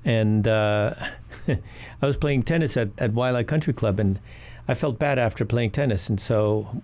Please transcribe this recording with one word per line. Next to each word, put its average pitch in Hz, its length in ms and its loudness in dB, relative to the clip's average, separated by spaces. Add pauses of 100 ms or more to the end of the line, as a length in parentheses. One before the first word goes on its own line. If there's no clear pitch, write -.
and, 107 420 4
uh, 107 480 2 (520)
<laughs> - 20 -2
I - 580 -4
was 143 100 2
playing 143 260 2
tennis 165 340 0
at, 113 220 0
at 117 140 0
Waialae 120 340 0
Country 151 260 0
Club, 104 260 0
and 98 200 2 (500)
I 127 60 0
felt 135 240 -2
bad 143 200 2
after 113 280 0
playing 117 240 0
tennis, 127 400 0
and 101 100 0
so 107 640 0